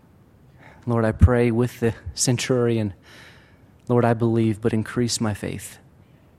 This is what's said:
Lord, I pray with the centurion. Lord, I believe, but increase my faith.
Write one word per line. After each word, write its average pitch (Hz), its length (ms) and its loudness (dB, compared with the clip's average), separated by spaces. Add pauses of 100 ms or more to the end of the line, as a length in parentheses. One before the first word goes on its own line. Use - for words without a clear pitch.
(840)
Lord, 117 200 0
I 110 80 0
pray 120 380 4
with 120 280 -2
the 117 160 0 (180)
centurion. 120 800 0 (920)
Lord, 120 180 4
I 117 80 4
believe, 113 480 0
but 113 100 0
increase 113 480 -2
my 107 140 -2
faith. 95 440 -12 (600)